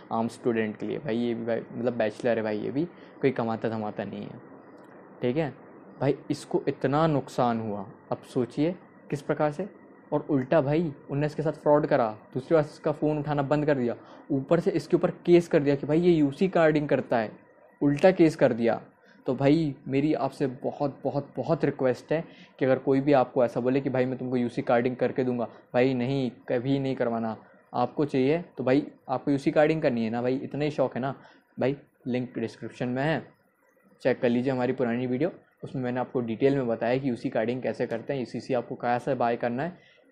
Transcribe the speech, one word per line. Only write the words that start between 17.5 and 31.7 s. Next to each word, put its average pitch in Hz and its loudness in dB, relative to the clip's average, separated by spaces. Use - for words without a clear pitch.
उल्टा 143 6
case 165 4
कर 127 4
दिया। 113 0
तो 131 0
भाई, 143 2
मेरी 139 0
आपसे 135 -2
बहुत, 131 -6
बहुत, 135 -4
बहुत 151 0
request 135 -2
है 160 0
कि 139 2
अगर 131 4
कोई 135 2
भी 147 4
आपको 127 4
ऐसा 117 -2
बोले 127 2
कि 139 -4
भाई, 127 2
मैं 127 -4
तुमको 127 -4
यूसी 123 -2
carding 123 2
करके 127 -2
दूंगा, 123 -2
भाई, 127 4
नहीं, 127 -2
कभी 135 0
नहीं 135 -2
करवाना। 113 -2
आपको 123 -2
चाहिए 143 0
तो 131 -6
भाई 131 2
आपको 135 -2
यूसी 143 0
carding 156 2
करनी 120 0
है 110 -2
ना 117 -4
भाई, 127 0
इतना 139 -6
ही 147 -2
शौक 135 -2
है 120 -4
ना 131 -4
भाई, 135 -2